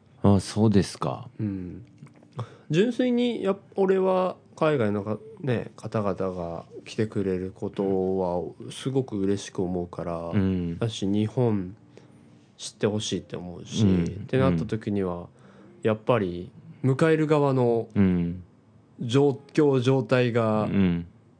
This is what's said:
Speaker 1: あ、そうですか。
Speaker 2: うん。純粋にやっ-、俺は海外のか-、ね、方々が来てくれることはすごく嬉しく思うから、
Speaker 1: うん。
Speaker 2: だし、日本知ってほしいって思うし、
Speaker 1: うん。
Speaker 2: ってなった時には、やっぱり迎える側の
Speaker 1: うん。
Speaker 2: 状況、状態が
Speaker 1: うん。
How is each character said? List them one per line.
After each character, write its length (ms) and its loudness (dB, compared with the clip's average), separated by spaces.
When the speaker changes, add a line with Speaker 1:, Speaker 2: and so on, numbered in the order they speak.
Speaker 1:
あ、 180 6
そ 260 0
う 40 6
で 120 6
す 160 -4
か。 320 -6
Speaker 2:
う 20 -4
ん。 440 -6
純 220 2
粋 200 2
に 300 0
や 100 0
っ-、 60 -4
俺 220 2
は 380 2
海 200 2
外 160 2
の 120 -2
か-、 140 -4
ね、 360 -2
方 240 -4
々 340 -2
が 320 -8
来 120 -18
て 100 0
く 160 -4
れ 160 0
る 160 -6
こ 160 -8
と 480 0
は 80 -14
す 180 -6
ご 140 0
く 140 -8
嬉 220 0
し 100 -14
く 120 -4
思 200 -2
う 40 -6
か 160 -10
ら、 160 -6
Speaker 1:
う 60 -2
ん。 420 0
Speaker 2:
だ 100 -2
し、 180 -6
日 200 2
本 500 -2
知 160 -14
っ 20 -20
て 140 0
ほ 100 -2
し 200 -6
い 20 -8
っ 20 -14
て 140 -14
思 220 -12
う 80 -14
し、 180 0
Speaker 1:
う 20 6
ん。 180 4
Speaker 2:
っ 40 -4
て 120 -2
な 120 4
っ 60 2
た 80 0
時 260 -6
に 140 -2
は、 240 -6
や 120 2
っ 40 -8
ぱ 200 0
り 320 -4
迎 280 4
え 60 4
る 120 2
側 240 4
の 420 2
Speaker 1:
う 60 2
ん。 420 2
Speaker 2:
状 380 2
況、 280 4
状 220 2
態 300 2
が 300 2
Speaker 1:
う 80 -2
ん。 360 2